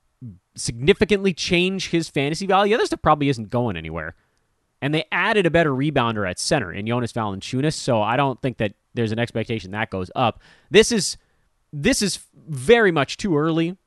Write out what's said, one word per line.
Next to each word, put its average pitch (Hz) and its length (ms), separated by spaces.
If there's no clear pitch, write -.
significantly 196 800
change 185 560
his 165 180
fantasy 156 380
value. 196 240
The 214 60
other 392 100
stuff - 160
probably 147 260
isn't 113 220
going 120 260
anywhere. 80 380
And 143 140
they 160 180
added 202 320
a 165 60
better 160 220
rebounder 123 560
at 90 100
center 113 340
in 98 140
Jonas 120 260
Valanciunas, 120 600
so 117 260
I 107 160
don't 135 240
think 120 180
that 104 160
there's 113 180
an 110 60
expectation 113 540
that 107 180
goes 92 240
up. 120 260
This 202 200
is, 220 260
this 151 280
is 196 200
very 175 440
much 147 240
too 185 200
early 165 400